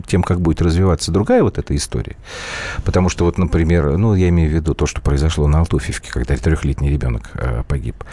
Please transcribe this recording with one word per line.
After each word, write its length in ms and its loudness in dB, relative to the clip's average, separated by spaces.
тем, 160 2
как 180 0
будет 220 2
развиваться 480 2
другая 320 4
вот 160 0
эта 160 -4
история. 400 -6
Потому 260 2
что 160 0
вот, 120 0
например, 600 2
ну, 180 2
я 140 4
имею 200 4
в 40 -2
виду 200 0
то, 140 0
что 120 -4
произошло 460 0
на 140 4
Алтуфьевке, 520 -2
когда 240 -2
трехлетний 540 0
ребенок, 460 -2
э, 320 -4
погиб. 460 -4